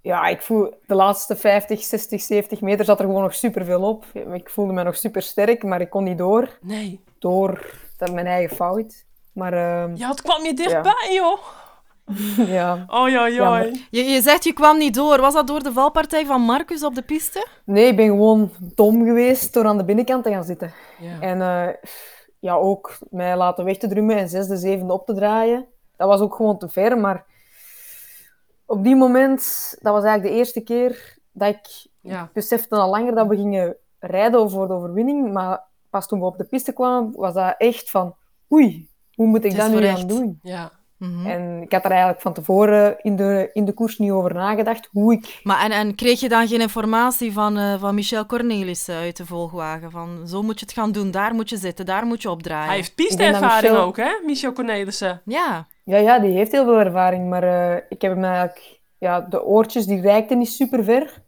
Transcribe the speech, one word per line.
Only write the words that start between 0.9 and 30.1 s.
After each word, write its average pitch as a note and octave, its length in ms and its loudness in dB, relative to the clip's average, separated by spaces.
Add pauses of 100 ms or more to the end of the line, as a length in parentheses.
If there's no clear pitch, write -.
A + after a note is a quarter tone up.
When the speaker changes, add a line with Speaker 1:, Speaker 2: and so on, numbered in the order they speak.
Speaker 1:
laatste G3+ 420 2
vijftig, G#3 480 0
zestig, G#3+ 380 -6
zeventig G#3 380 -2
meter G3+ 240 0
zat G#3 140 4
er G3+ 60 -2
gewoon G3 180 0
nog F#3 120 -2
superveel F#3 480 -2
op. A3 220 -2 (280)
Ik F3+ 180 -12
voelde G3+ 220 -4
me F#3 100 -2
nog F3 140 -4
supersterk, G#3+ 680 -2
maar F#3 180 -4
ik F3 100 -6
kon G3 140 -2
niet F3+ 140 -4
door. G#3 420 0
Speaker 2:
Nee. G3+ 440 -12 (140)
Speaker 1:
Door F#3+ 560 -2 (220)
dat, F3+ 160 -6
mijn F3+ 140 -6
eigen F3+ 300 -2
fout. G#3 480 -6 (280)
Maar, F#3 200 -8
ehm, F3 440 -4
Speaker 2:
Ja, A#3+ 120 -8
het C#4 140 -8
kwam D#4+ 200 0
je E4 60 -4
Speaker 1:
ja. D4+ 60 -4
Speaker 2:
dichtbij, E4+ 580 0
joh. F#4 260 0 (680)
Speaker 1:
<laughs> G#3 500 -2
Ja. F3 280 -2 (100)
Speaker 2:
Oei, B3+ 200 2
oei, B3 80 2
oei. A#3 120 0
Speaker 1:
Jammer. A#3+ 360 2 (200)
Speaker 3:
Je, A#3+ 140 0
je C4+ 180 2
zegt, D4 220 4
"Je E4 80 0
kwam D4+ 260 6
niet C#4+ 160 0
door." C#4+ 260 4
Was C#4 140 4
dat D4+ 120 2
door C#4+ 160 -4
de C4 100 -2
valpartij D4+ 540 0
van C4 140 0
Marcus C#4+ 440 0
op C#4 100 -2
de - 80 -6
piste? D#4 440 -6 (180)
Speaker 1:
Nee, G3+ 220 4
ik A#3+ 100 4
ben A3 100 6
gewoon G#3+ 440 4 (240)
dom A3 300 4
geweest A#3+ 480 2
door A3+ 140 2
aan G#3 100 2
de G3 80 0
binnenkant A#3 400 0
te A3+ 60 0
gaan F#3+ 140 -4
zitten. E3+ 280 -10 (260)
Speaker 2:
Ja. E3+ 220 -14
Speaker 1:
En, F#3 220 -4
eh, F3 320 -2 (640)
ja, F3+ 160 -4
ook F#3+ 440 -2 (120)
mij F3+ 260 -2
laten F3+ 280 0
weg F#3+ 120 -2
te G#3 120 -4
drummen G#3+ 280 2
en F#3+ 120 -2
zesde, F#3+ 280 -4
zevende F#3 360 -2
op F#3 140 -4
te A3 80 -4
draaien. A3+ 520 0 (300)
Dat F#3 120 0
was G3 120 6
ook G#3 140 -2
gewoon G#3+ 240 0
te F3 100 -12
ver, A3+ 300 2
maar G3 260 -2 (1400)
op G3+ 180 -2
die C4 120 6
moment, C4 840 2
dat G#3 120 0
was G#3 120 2
eigenlijk G#3 300 0